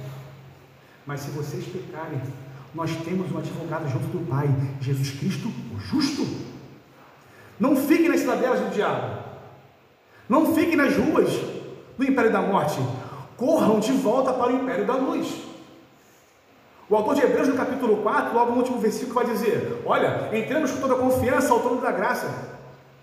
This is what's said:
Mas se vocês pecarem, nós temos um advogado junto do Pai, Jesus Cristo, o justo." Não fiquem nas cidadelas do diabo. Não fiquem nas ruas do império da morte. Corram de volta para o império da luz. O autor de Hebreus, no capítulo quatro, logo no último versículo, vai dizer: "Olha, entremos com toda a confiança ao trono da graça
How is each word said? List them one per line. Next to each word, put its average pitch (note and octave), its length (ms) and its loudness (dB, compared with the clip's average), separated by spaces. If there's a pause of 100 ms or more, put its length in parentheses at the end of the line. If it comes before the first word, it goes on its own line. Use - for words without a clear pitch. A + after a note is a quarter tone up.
(1080)
Mas C#3+ 140 -8
se - 100 -8
vocês D#3 340 -6
pecarem, D#3+ 560 -8 (540)
nós E3 220 -2
temos F#3 340 -4
um G#3+ 80 -4
advogado E3 500 -6
junto - 160 -2 (100)
do E3+ 140 -4
Pai, C#3 180 0 (320)
Jesus C3 300 -2
Cristo, G3 420 -4 (240)
o - 40 -8
justo." - 440 -2 (1400)
Não C4+ 160 4
fiquem E4 340 4
nas C4+ 100 4
cidadelas A#3+ 400 2
do - 100 -2
diabo. D3 540 -2 (1080)
Não D4+ 240 4
fiquem - 220 4
nas C4+ 200 4
ruas A#3 360 4 (680)
do C4 60 -4
império A#3+ 280 4
da F#3+ 120 2
morte. F#3 340 0 (580)
Corram A3 440 4
de C4 120 0
volta B3+ 420 2
para B3 200 2
o - 20 2
império A3 300 0
da B3+ 80 0
luz. D4+ 540 -2 (1400)
O G3+ 60 4
autor C#4+ 200 2
de C#4 60 2
Hebreus, C4 280 4
no C4+ 60 2
capítulo A#3+ 420 0
quatro, A#3+ 360 0
logo A#3+ 180 4
no B3+ 80 2
último B3 200 0
versículo, - 340 -2
vai A#3+ 120 2
dizer: - 600 -2
"Olha, - 480 2
entremos B3+ 380 0
com - 80 -4
toda C4 140 2
a B3 40 2
confiança B3+ 540 4
ao A#3 80 6
trono B3+ 220 0
da A#3+ 100 0
graça G3 640 -4 (460)